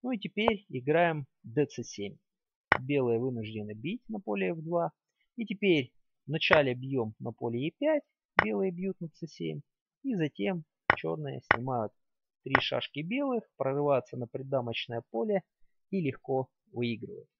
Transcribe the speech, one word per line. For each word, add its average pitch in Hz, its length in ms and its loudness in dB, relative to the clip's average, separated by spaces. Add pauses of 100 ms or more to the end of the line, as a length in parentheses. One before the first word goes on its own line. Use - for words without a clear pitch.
Ну 254 100 -2
и 226 60 -2
теперь 208 500 2
играем 151 580 2 (160)
Д 135 240 2
Ц - 160 -8
семь. - 360 -8 (640)
Белые 127 380 2
вынуждены 110 540 -4
бить 143 360 -6
на 214 120 -6
поле 196 300 0
Ф 170 80 -4
два. 165 340 0 (440)
И 233 80 -4
теперь 180 480 2 (340)
вначале 147 480 4
бьём 127 440 -2
на 120 140 -6
поле 120 320 -4
Е 165 60 -2
пять, 302 340 0 (400)
белые 202 260 0
бьют 185 300 -4
на 165 80 -6
Ц - 180 -12
семь. 156 360 -6 (400)
И 262 120 -2
затем 180 500 -2 (320)
чёрные 151 440 -4 (120)
снимают 120 400 2 (520)
три 135 160 -6
шашки - 400 -2
белых, 247 440 -2 (120)
прорываются 135 600 0
на 123 80 -6
преддамочное 120 840 -4
поле 214 320 0 (480)
и 190 100 0
легко 131 480 -2 (240)
выигрывают. 104 560 -4 (120)